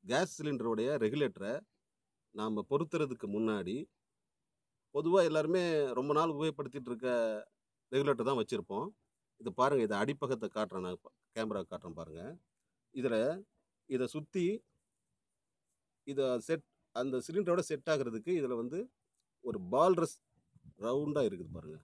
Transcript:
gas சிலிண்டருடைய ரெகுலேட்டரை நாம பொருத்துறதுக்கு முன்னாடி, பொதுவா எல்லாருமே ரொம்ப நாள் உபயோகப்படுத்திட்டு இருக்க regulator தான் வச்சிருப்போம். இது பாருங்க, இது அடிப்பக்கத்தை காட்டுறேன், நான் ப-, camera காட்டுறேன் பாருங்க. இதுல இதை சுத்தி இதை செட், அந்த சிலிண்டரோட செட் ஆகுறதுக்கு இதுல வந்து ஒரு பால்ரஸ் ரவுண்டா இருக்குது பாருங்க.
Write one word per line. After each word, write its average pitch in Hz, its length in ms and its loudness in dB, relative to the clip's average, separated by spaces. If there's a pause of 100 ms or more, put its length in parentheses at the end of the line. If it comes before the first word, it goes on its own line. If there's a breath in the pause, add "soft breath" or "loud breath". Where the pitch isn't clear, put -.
(100)
gas 165 260 2
சிலிண்டருடைய 120 520 0 (140)
ரெகுலேட்டரை 110 480 0 (880)
நாம 107 320 -2
பொருத்துறதுக்கு 147 640 -2
முன்னாடி, 107 400 -2 (1200)
பொதுவா 170 340 6
எல்லாருமே 156 340 2 (360)
ரொம்ப 143 200 0
நாள் 165 180 4
உபயோகப்படுத்திட்டு 143 540 -4
இருக்க 123 200 -2 (840)
regulator 135 340 2
தான் 131 120 2
வச்சிருப்போம். 107 480 -4 (520)
இது 110 100 -6 (100)
பாருங்க, 135 260 6
இது 104 140 0
அடிப்பக்கத்தை 123 560 -2
காட்டுறேன், 95 300 -4
நான் 90 180 -6
ப-, - 100 -20 (220)
camera 107 260 -2
காட்டுறேன் 85 380 -12
பாருங்க. 80 220 -12 (760)
இதுல 120 160 0 (800)
இதை 123 120 0 (100)
சுத்தி 170 280 -2 (1700)
இதை 135 140 2 (220)
செட், 156 180 -2 (360)
அந்த 127 260 0
சிலிண்டரோட 175 420 2
செட் 156 240 -2
ஆகுறதுக்கு 120 460 -2
இதுல 123 220 0
வந்து 143 180 -4 (680)
ஒரு 107 100 -4 (140)
பால்ரஸ் 170 460 6 (680)
ரவுண்டா 147 420 0
இருக்குது 87 280 -6
பாருங்க. 78 280 -12